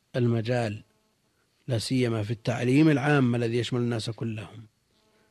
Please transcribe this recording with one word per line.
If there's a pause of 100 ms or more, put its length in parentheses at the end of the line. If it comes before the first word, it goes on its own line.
(160)
المجال، (840)
لا
سيما
في
التعليم
العام
الذي
يشمل
الناس
كلهم؟ (640)